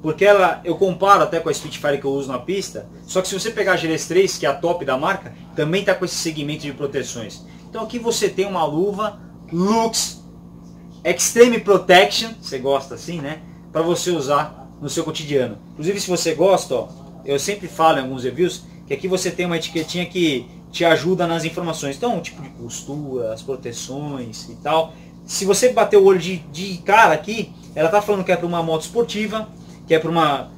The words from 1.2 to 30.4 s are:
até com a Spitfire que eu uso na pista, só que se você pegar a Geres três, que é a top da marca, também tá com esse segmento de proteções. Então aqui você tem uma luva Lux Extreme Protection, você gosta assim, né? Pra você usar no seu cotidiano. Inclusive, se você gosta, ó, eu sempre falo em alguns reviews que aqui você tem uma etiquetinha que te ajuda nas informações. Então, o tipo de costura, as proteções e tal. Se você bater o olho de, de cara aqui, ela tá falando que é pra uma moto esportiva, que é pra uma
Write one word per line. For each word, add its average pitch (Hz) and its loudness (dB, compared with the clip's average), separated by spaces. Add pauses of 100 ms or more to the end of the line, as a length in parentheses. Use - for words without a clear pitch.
até 165 0
com 160 -2
a 147 0
Spitfire 147 -2
que 131 -8
eu 139 0
uso 139 -4
na 127 -4
pista, 180 -6 (200)
só 185 0
que - -6
se 196 -4
você 208 -4
pegar 190 2
a - 6
Geres 160 -2
três, 180 4
que - -4
é 147 4
a 139 0
top 170 -2
da 131 0
marca, 185 -4 (220)
também 160 0
tá 196 4
com 185 -4
esse 170 -6
segmento 151 -4
de 143 -8
proteções. 123 -6 (240)
Então 220 -8
aqui 226 -8
você 226 0
tem 185 -2
uma 185 -2
luva 190 -2 (320)
Lux 220 0 (800)
Extreme 226 2
Protection, 202 2
você 135 -10
gosta 135 -2
assim, 170 -10
né? 147 -8 (320)
Pra 156 -2
você 170 0
usar 147 -2 (120)
no 147 -8
seu 160 -2
cotidiano. 139 -2 (160)
Inclusive, 185 -4
se - -6
você 170 0
gosta, 175 4
ó, - -2 (380)
eu 139 0
sempre 196 -4
falo 160 4
em 131 -4
alguns 127 -8
reviews 156 -2 (240)
que 143 -4
aqui 139 -6
você 185 0
tem 175 -4
uma 170 -2
etiquetinha 165 -4
que 160 0 (240)
te - 0
ajuda 165 4
nas 165 0
informações. 160 -4
Então, 240 -2
o 165 -4
tipo - -12
de 139 -12
costura, 123 -8
as 110 -12
proteções 127 -10
e - -16
tal. 160 -2 (320)
Se - -6
você 202 4
bater 208 4
o 196 10
olho 190 8
de, 180 -4
de 170 -10
cara 214 8
aqui, 208 -4 (240)
ela 160 2
tá 208 4
falando 202 -2
que 180 0
é 175 4
pra 165 -4
uma 170 -2
moto 160 -2
esportiva, 214 -2 (360)
que - 2
é 156 6
pra 160 -2
uma 147 0